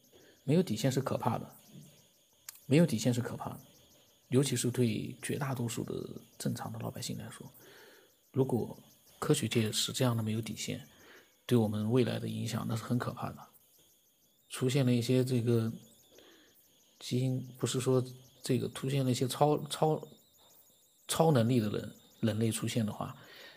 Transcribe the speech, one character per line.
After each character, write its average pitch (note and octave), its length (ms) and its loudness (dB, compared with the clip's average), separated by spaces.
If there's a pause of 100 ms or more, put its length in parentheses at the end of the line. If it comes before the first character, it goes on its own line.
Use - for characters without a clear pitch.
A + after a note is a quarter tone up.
(440)
没 D3+ 100 2
有 F3+ 80 6
底 A2 140 0
线 C3 140 2
是 B2 100 2
可 - 180 -2
怕 A2 200 0
的， - 180 -12 (1080)
没 C3+ 140 4
有 E3+ 80 8
底 A#2 120 0
线 B2+ 140 2
是 A2+ 80 0
可 - 160 -6
怕 - 140 -8
的， - 100 -12 (680)
尤 C3 140 4
其 C3+ 140 0
是 A#2+ 140 0
对 A#2+ 500 0
绝 - 160 -6
大 C3+ 180 -4
多 B2 140 -4
数 - 160 -4
的 G1+ 380 -8 (160)
正 B2 160 -2
常 - 180 -8
的 A2+ 60 -10
老 A2+ 120 -6
百 A#2 120 -10
姓 - 160 -8
来 A2 120 -12
说。 - 220 -16 (760)
如 C3 160 2
果 - 360 -4 (360)
科 - 160 2
学 A#2 120 -2
界 A2 240 0
是 - 220 -2
这 C3 140 0
样 A#2 100 2
的 A2+ 60 -2
没 A2 100 -2
有 A2 80 -2
底 G#2+ 160 -8
线， - 300 -8 (600)
对 A#2+ 120 4
我 A2 80 4
们 G#2+ 240 -2
未 B2 140 4
来 A2+ 160 -2
的 A2+ 80 -4
影 A2 180 -4
响 A2 220 -4
那 A#2 80 -2
是 A2+ 80 -6
很 B2 140 0
可 - 140 -4
怕 - 180 -8
的。 - 180 -16 (1000)
出 - 200 0
现 C3 160 4
了 B2 80 6
一 A#2+ 80 4
些 B2+ 240 4
这 B2+ 180 0
个 A#2 300 2 (1300)
基 B2 220 -2
因， C3 200 0 (180)
不 C3 80 -2
是 B2+ 140 0
说 B2+ 240 2 (380)
这 B2+ 160 2
个 A2+ 120 -4
出 - 180 -6
现 C#3 160 0
了 B2+ 60 2
一 A#2+ 40 4
些 B2+ 120 0
超， D3 400 2
超， D#3 400 0 (1040)
超 E3 240 4
能 A#2 160 6
力 B2+ 100 4
的 G#2+ 120 0
人， - 260 -6 (240)
人 G#2+ 180 0
类 A2+ 140 2
出 E3 160 -2
现 A#2 180 0
的 G#2 60 -2
话， - 240 -8 (400)